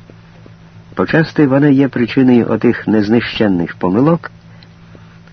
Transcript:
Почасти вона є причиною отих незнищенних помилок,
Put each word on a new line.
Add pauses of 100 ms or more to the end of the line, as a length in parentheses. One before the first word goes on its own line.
(960)
Почасти
вона
є
причиною
отих
незнищенних
помилок, (1040)